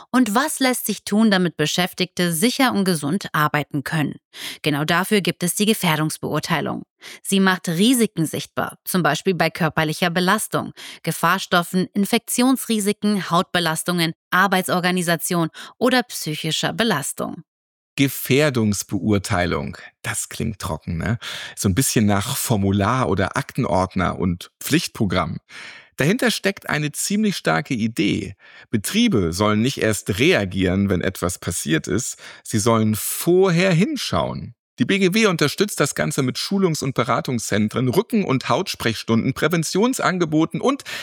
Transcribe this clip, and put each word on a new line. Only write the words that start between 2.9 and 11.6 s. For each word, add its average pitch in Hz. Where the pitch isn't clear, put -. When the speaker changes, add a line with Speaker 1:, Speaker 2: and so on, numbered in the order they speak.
Speaker 1:
arbeiten 147
können? -
Genau 151
dafür 175
gibt 180
es 175
die 208
Gefährdungsbeurteilung. 156
Sie 196
macht 185
Risiken 202
sichtbar, -
zum 180
Beispiel 156
bei 165
körperlicher 156
Belastung, 180
Gefahrstoffen, 175